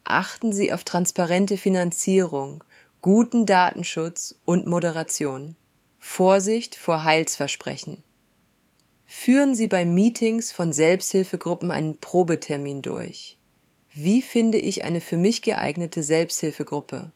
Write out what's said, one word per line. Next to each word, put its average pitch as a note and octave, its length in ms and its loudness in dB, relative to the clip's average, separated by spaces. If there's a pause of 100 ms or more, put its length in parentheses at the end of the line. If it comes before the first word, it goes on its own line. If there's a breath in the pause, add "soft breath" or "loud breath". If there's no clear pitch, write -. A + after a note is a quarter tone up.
Achten F#3+ 500 -2
Sie G3 180 0
auf - 140 -6
transparente F3+ 720 0
Finanzierung, F3 1040 0 (380 soft breath)
guten A#3 440 4
Datenschutz F3 920 0 (100)
und F3+ 200 2
Moderation. D#3+ 920 -4 (440)
Vorsicht G3 760 2
vor D#3+ 280 -2
Heilsversprechen. D#3 1000 0 (1000)
Führen C4+ 480 4
Sie A3+ 140 0
bei F3+ 180 2
Meetings A3+ 680 2
von F3 200 -2
Selbsthilfegruppen F3 1000 0
einen D#3 260 -4
Probetermin D3+ 840 -2
durch. - 560 -10 (560)
Wie F#3 280 2
finde A3+ 380 0
ich - 240 -4
eine E3 180 -2
für - 160 -4
mich G3 240 2
geeignete E3 640 -4
Selbsthilfegruppe? D3+ 1120 -4